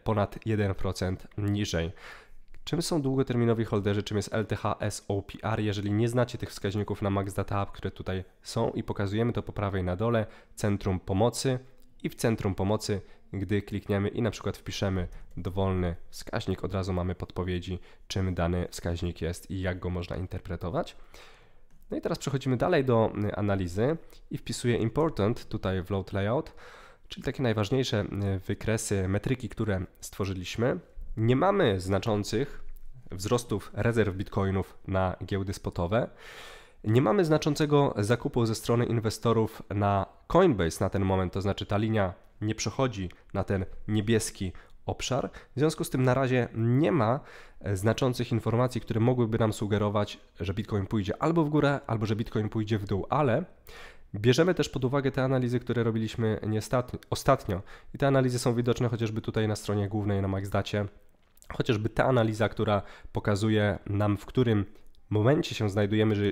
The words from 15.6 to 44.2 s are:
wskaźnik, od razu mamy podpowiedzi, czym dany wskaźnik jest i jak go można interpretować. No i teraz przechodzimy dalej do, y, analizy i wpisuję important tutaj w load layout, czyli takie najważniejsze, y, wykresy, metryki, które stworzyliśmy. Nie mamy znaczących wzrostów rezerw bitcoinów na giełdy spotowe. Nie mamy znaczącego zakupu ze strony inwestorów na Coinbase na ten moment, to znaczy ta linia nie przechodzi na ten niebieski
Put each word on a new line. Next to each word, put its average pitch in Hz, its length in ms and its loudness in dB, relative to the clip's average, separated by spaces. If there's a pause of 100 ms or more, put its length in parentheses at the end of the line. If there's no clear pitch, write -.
wskaźnik, - 540 -6
od 90 100 -4
razu 95 200 -2
mamy 90 220 0
podpowiedzi, 90 640 -4 (280)
czym 92 280 -2
dany 87 360 0
wskaźnik 87 500 -4
jest 82 300 -6
i 95 100 -4
jak 90 180 -4
go 90 100 -6
można 87 260 -4
interpretować. 92 800 -6 (960)
No 208 60 -4
i - 40 -6
teraz 170 180 -2
przechodzimy 131 380 -2
dalej 165 280 2
do, 113 280 4 (120)
y, - 100 -2
analizy 101 640 0 (340)
i 147 60 -6
wpisuję 120 400 -2
important 113 680 0
tutaj 95 380 -4
w 87 60 -10
load 98 240 -4
layout, 107 400 -2 (540)
czyli - 160 -12
takie 135 200 -4
najważniejsze, 110 600 2 (300)
y, 92 40 -2
wykresy, 101 680 0
metryki, 104 420 0
które 98 360 -2 (140)
stworzyliśmy. 101 800 -2 (380)
Nie 117 180 6
mamy 160 440 4
znaczących 104 840 0 (480)
wzrostów 104 640 -2
rezerw 104 420 2
bitcoinów 95 600 -2 (100)
na 92 280 0 (100)
giełdy 98 280 -2
spotowe. 98 560 -2 (720)
Nie 110 180 4
mamy 190 240 4
znaczącego 147 720 4
zakupu 117 480 2
ze 110 100 2
strony 120 300 2
inwestorów 110 840 0
na 101 360 2 (220)
Coinbase 110 580 4
na 92 40 2
ten 98 160 0
moment, 95 280 2
to 98 80 -4
znaczy 95 240 -2
ta 104 120 -2
linia 107 360 0 (280)
nie 107 140 -2
przechodzi 104 540 -2 (240)
na 95 100 0
ten 95 220 0 (220)
niebieski 107 640 0 (340)